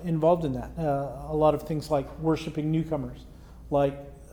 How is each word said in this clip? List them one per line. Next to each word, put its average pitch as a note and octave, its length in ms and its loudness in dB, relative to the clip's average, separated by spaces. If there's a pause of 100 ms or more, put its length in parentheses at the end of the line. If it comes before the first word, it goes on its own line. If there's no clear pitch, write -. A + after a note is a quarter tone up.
involved E3 400 4
in C#3+ 100 0
that. A#2+ 240 -6
Uh, C#3 520 -2
a D#3 60 -2
lot D3+ 200 6
of D3 80 -4
things D3+ 260 -4
like C#3 300 0
worshiping D#3 520 0
newcomers, D#3 480 -2 (500)
like, C#3 280 2 (360)